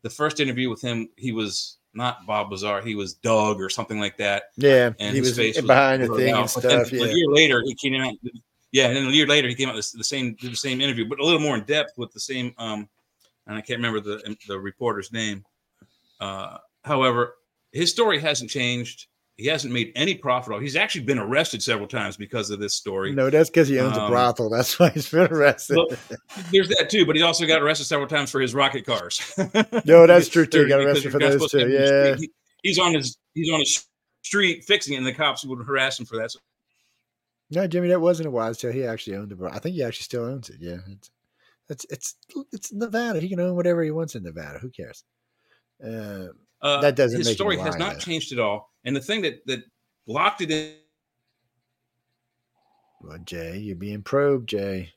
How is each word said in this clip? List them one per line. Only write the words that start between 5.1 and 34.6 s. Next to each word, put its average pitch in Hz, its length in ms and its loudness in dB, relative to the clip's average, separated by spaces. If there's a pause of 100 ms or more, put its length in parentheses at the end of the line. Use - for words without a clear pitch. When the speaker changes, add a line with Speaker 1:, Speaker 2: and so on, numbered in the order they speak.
Speaker 2:
he 139 40 2
Speaker 1:
his 127 120 2
Speaker 2:
was 117 60 -4
Speaker 1:
face 113 200 0
was 139 100 -2
Speaker 2:
behind 131 360 6
the 120 40 0
Speaker 1:
blurred 113 140 0
Speaker 2:
thing 127 120 2
Speaker 1:
out. 107 80 2
Speaker 2:
and 113 140 -2
Speaker 1:
But 120 160 -4
then 120 160 6
Speaker 2:
stuff, 120 60 -10
Speaker 1:
a 131 40 -4
Speaker 2:
yeah. 117 160 0
Speaker 1:
year 165 160 2
later, 139 380 4
he 123 80 -6
came 131 260 -4
out. 123 140 -6 (580)
Yeah, 131 160 4
and 127 80 0
then 135 100 -2
a 127 40 -2
year 147 160 4
later, 147 220 4
he 123 60 -4
came 131 140 -2
out 110 80 -6
the, - 220 -8
the 107 40 -10
same, 127 380 -4
did 123 120 -10
the 113 40 -8
same 131 240 -4
interview, 120 260 -2
but 123 140 -8
a 143 40 -2
little 165 140 2
more 147 180 0
in 104 80 -6
depth 147 340 -2
with 117 140 -10
the 110 80 -18
same. 127 360 -8
Um, 107 320 -10 (580)
and 107 100 -10
I 107 40 -8
can't 117 180 -8
remember 113 220 -2
the, 104 340 -10 (140)
the 98 100 -8
reporter's 101 540 -6
name. 107 320 -6 (720)
Uh, 98 380 -10 (260)
however, 127 520 0 (360)
his 165 200 -2
story 214 280 2
hasn't 139 320 -4
changed. 123 560 -6 (300)
He 110 100 -8
hasn't 143 280 -2
made 113 220 -2
any 143 180 0
profit 123 380 -2
at - 20 -4
all. 104 60 -6
He's 139 160 -6
actually 190 280 -2
been 131 140 0
arrested 117 440 -2
several 104 260 -4
times 104 280 -6
because 104 340 -8
of 101 100 -8
this 101 140 -4
story. 98 380 -4
Speaker 2:
No, 135 180 2
that's 156 200 6
'cause 160 180 4
he 135 120 2
owns 127 160 0
a 107 60 0
Speaker 1:
Um, 107 80 -2
Speaker 2:
brothel. 123 380 2
That's 117 300 0
why 170 120 8
he's 147 180 -6
been 170 240 4
arrested. 143 440 2
Speaker 1:
well, 165 120 4 (640)
there's 190 160 4
that 180 200 0
too, 208 160 4
but 151 120 2
he 156 60 4
also 170 240 2
got 160 140 4
arrested 147 260 0
several 143 220 -2
times 147 220 -2
for 135 100 -2
his 123 140 -2
rocket 139 320 0
cars. - 340 -4 (160)
<laughs> 208 480 0
Speaker 2:
No, 165 220 12
that's 175 220 10
true 165 180 4
too. 156 140 4
Speaker 1:
They're, 143 80 6
Speaker 2:
Got 139 100 6
Speaker 1:
because 139 80 4
Speaker 2:
arrested 143 180 2
Speaker 1:
you're 139 80 -6
Speaker 2:
for 147 60 0
Speaker 1:
not 147 80 4
Speaker 2:
those 139 80 4
Speaker 1:
supposed 143 180 2
to 147 60 4
Speaker 2:
too. 123 60 4
Speaker 1:
have 123 60 2
them 139 60 2
in 139 80 4
the 139 240 6
Speaker 2:
Yeah. 135 60 4
Speaker 1:
street. 151 160 -8 (320)
He, 185 60 0
he's 180 100 0
on 175 160 2
his, 127 240 -4 (160)
he's 165 180 -2
on 160 80 0
his - 260 -2 (360)
street 190 420 -2